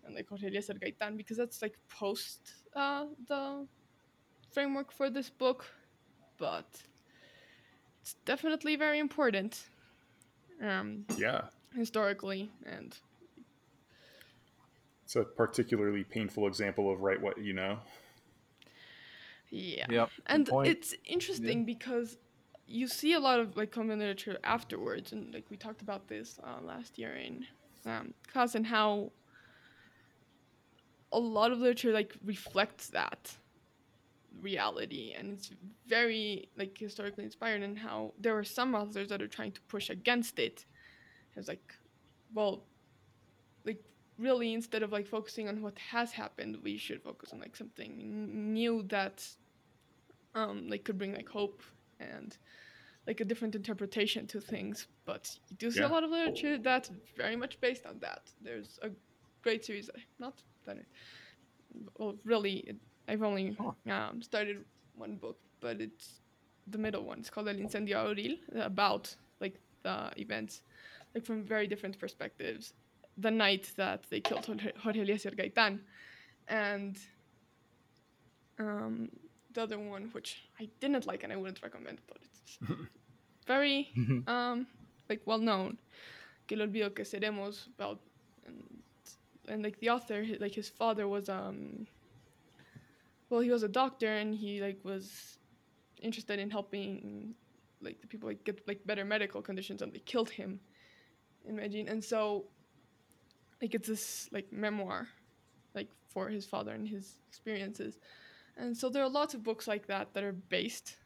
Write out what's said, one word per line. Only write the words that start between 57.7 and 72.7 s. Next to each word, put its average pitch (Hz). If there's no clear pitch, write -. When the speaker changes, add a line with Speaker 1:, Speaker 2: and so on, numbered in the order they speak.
Speaker 1:
on -
that. -
There's 113
a 214
great 220
series, 214
uh, -
not 269
that -
it, -
well, 208
really, 208
it, -
I've 214
only, 202
Speaker 3:
Huh. 208
Speaker 1:
um, 220
started 208
one 107
book, -
but 113
it's -
the 202
middle 214
one. -
It's 226
called 214
El 202
Incendio 208
Abril, 214
about, 202
like, 196
the -
events, 214
like, 233
from 220
very 214
different 196
perspectives. -